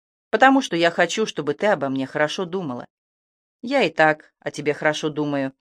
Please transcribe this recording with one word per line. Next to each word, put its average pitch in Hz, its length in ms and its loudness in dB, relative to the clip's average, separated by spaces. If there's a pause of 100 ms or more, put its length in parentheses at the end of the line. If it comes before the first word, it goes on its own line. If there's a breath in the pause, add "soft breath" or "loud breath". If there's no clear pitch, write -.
(300)
«Потому 269 320 6
что 175 140 -4
я 170 140 4
хочу, 175 360 0
чтобы 147 280 -4
ты 196 120 -2
обо 151 220 0
мне 135 180 -4
хорошо 151 380 -2
думала». 160 420 -8 (760)
«Я 254 220 0
и 170 80 2
так 156 480 2
о - 120 -8
тебе 147 220 -2
хорошо 151 380 -2
думаю, 143 500 -4